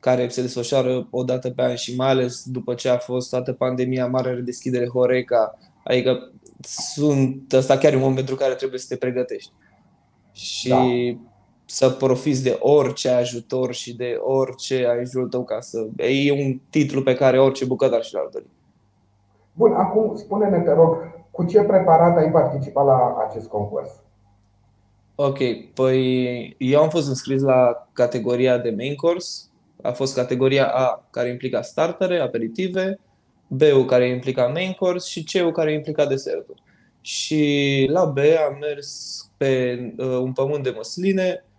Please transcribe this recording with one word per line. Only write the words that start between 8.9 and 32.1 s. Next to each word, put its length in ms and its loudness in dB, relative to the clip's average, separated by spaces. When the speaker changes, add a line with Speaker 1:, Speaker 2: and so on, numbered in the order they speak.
Speaker 1:
pregătești. 540 -6
Și 360 -10
Speaker 2:
Da. 160 4
Speaker 1:
să 240 2
profiți 520 0
de 180 0
orice 480 2
ajutor 680 -2
și 220 -12
de 240 -6
orice 680 -2
ai 80 0
în 60 -4
jurul 240 -4
tău 160 -4
ca 160 -6
să... 260 -6
e 360 2
un 280 -2
titlu 320 0
pe 120 2
care 260 4
orice 240 4
bucătar 400 0
și 100 -14
l-ar 180 -4
dori. 140 -12
Speaker 2:
Bun, 200 4
acum 440 0
spune-ne, 420 0
te 140 2
rog, 240 6
cu 140 -4
ce 160 4
preparat 560 6
ai 140 4
participat 560 0
la 300 4
acest 200 -12
concurs? 420 -6
Speaker 1:
Ok, 240 0
păi 840 0
eu 220 4
am 80 4
fost 200 0
înscris 340 -2
la 500 4
categoria 680 0
de 180 -2
main 180 -6
course. 480 -2
A 80 -2
fost 240 -4
categoria 520 2
A, 440 -2
care 180 -4
implica 340 -4
startere, 560 -2